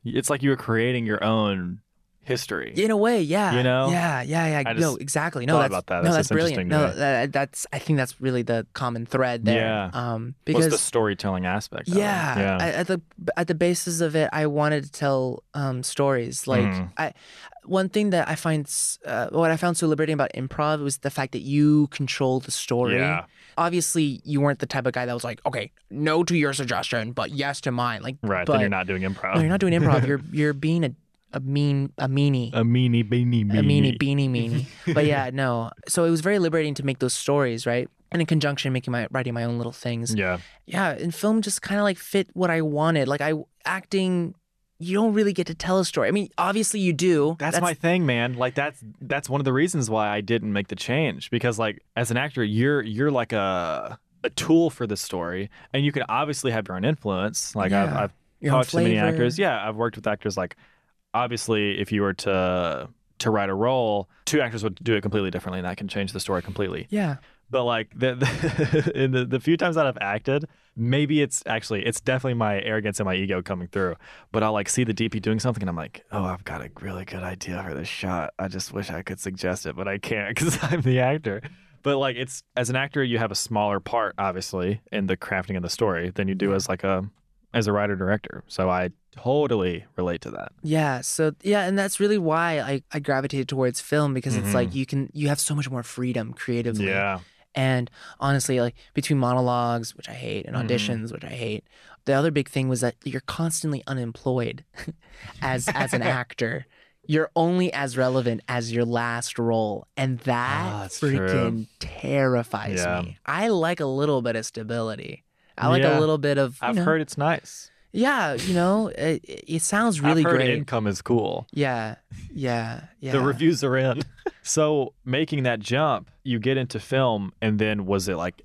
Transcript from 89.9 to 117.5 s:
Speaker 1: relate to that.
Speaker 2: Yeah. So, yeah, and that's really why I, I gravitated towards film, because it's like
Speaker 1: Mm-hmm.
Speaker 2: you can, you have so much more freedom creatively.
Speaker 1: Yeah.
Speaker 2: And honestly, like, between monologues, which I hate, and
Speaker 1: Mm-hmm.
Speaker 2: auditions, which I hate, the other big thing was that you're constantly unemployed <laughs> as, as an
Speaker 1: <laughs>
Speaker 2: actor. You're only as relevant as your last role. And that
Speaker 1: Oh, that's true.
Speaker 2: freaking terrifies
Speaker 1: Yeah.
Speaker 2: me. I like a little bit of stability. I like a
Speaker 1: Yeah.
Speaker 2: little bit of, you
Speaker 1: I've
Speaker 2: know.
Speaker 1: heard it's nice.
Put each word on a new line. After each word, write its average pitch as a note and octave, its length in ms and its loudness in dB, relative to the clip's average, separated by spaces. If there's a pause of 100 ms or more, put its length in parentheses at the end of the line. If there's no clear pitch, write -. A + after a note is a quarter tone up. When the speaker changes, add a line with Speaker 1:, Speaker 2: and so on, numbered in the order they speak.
Speaker 1:
relate F2 280 -2
to A1 100 -12
that. G1+ 180 -12 (140)
Speaker 2:
Yeah. D3+ 380 0
So, D#3 280 0 (120)
yeah, G3+ 220 2
and F#3+ 140 0
that's G3 220 -2
really G#3 180 4
why E3 400 2
I, C3+ 320 -2
I D#3 80 -6
gravitated C#3 500 -2
towards C3 320 0
film, D3 340 0
because B2+ 220 -2
it's G2+ 160 0
like B2 180 2
Speaker 1:
Mm-hmm. B2+ 80 -4
Speaker 2:
you C3 80 -2
can, C#3 280 -2
you D3 140 0
have C#3+ 100 2
so - 160 -2
much C#3 160 -2
more B2 140 -6
freedom A#2+ 480 -4
creatively. A#2 560 -2
Speaker 1:
Yeah. G2 320 0 (340)
Speaker 2:
And C3 340 2 (320)
honestly, C3+ 400 2
like, A#2+ 140 0 (180)
between C#3+ 280 0
monologues, B2 760 0
which - 120 -18
I A2+ 40 -12
hate, A#2 340 -6
and - 100 -6
Speaker 1:
Mm-hmm. B2 100 -2
Speaker 2:
auditions, A2 460 -2
which - 120 -12
I - 40 -14
hate, A2 360 -6 (400)
the C#3+ 100 4
other D3+ 180 4
big C#3 160 0
thing C3 200 -2
was B2+ 120 0
that A#2+ 240 0
you're C3 180 -6
constantly D#3+ 640 -4
unemployed B2 800 -4 (400)
<laughs> - 360 -18
as, C3 280 -2
as C3+ 260 -2
an A#2+ 80 0
Speaker 1:
<laughs> B2+ 200 0
Speaker 2:
actor. B2 440 -4 (420)
You're D#3 280 2
only F3 360 2
as C3 240 -4
relevant B2+ 520 2
as A#2 240 -2
your A#2+ 120 2
last A#2 540 -2
role. A2+ 480 0 (100)
And C3 240 0
that C3+ 540 0
Speaker 1:
Oh, G#2 60 -6
that's G2 180 -10
true. C#3+ 200 2
Speaker 2:
freaking F#2+ 500 0 (100)
terrifies A#2+ 1040 -2
Speaker 1:
Yeah. F2 220 0
Speaker 2:
me. F2 220 -10
I F3+ 240 -2
like F3 320 0
a D3 60 -2
little C3+ 360 0
bit A#2 140 -2
of A2 80 -4
stability. A2+ 800 -6 (340)
I - 120 0
like C3+ 160 6
a - 40 6
Speaker 1:
Yeah. D3+ 120 4
Speaker 2:
little D#3 180 4
bit C#3+ 180 2
of, C3+ 240 0
you A#2+ 80 -2
Speaker 1:
I've A#3 60 0
Speaker 2:
know. F3+ 100 2
Speaker 1:
heard D#3+ 160 4
it's - 160 -6
nice. D#3+ 540 -4 (220)